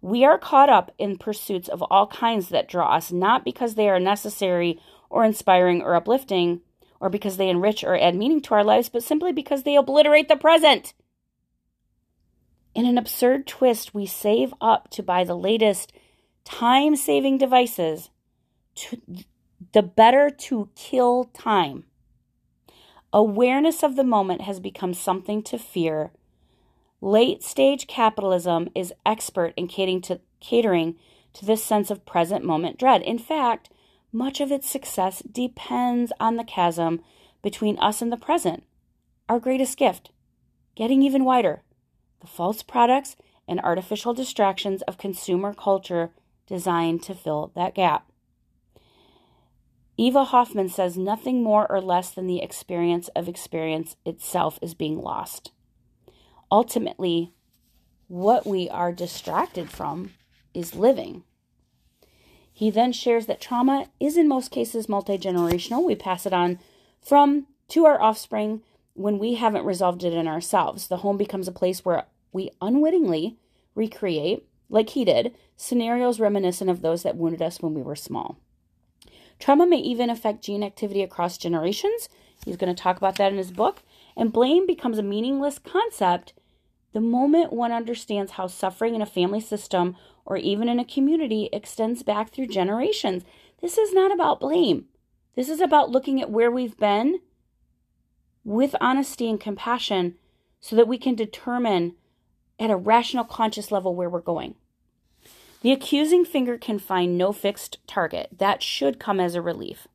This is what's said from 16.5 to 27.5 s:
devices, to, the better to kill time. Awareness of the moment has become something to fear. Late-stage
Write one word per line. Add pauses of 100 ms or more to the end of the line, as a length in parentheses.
devices, (640)
to, (720)
the
better
to
kill
time. (1300)
Awareness
of
the
moment
has
become
something
to
fear. (880)
Late-stage